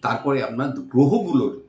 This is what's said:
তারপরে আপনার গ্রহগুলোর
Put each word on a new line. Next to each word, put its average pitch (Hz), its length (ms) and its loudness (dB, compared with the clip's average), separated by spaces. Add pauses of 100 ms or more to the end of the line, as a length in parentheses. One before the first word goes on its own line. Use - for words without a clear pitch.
তারপরে 127 400 -2
আপনার 117 260 -6
গ্রহগুলোর 139 1000 0